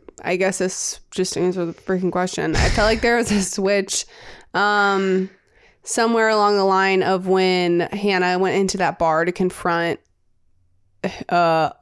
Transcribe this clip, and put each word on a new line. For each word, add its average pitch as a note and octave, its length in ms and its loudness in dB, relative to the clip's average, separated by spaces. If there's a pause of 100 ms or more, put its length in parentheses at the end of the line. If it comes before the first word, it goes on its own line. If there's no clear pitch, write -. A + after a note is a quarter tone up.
(240)
I F3+ 120 -2
guess F#3+ 220 -2
this - 420 -4 (120)
just F#3 220 -4
to - 60 -4
answer F3+ 260 -2
the E3+ 60 -8
freaking F#3 400 -4
question. F3+ 440 -2
I - 140 2
felt G#3+ 160 2
like A3+ 140 2
there A#3 160 2
was A3+ 160 -2
a G3+ 100 0
switch, G3 640 -2 (480)
um, G3 720 2 (540)
somewhere A3+ 460 0
along G#3 280 4
the G3 80 2
line F#3+ 380 2
of F#3 240 0
when F#3 540 2
Hannah F#3 580 0
went F3+ 180 0
into F#3+ 220 0
that F3 220 -2
bar D#3+ 240 2
to F3+ 80 -2
confront, F3 640 -2 (1300)
uh, E3 420 2 (120)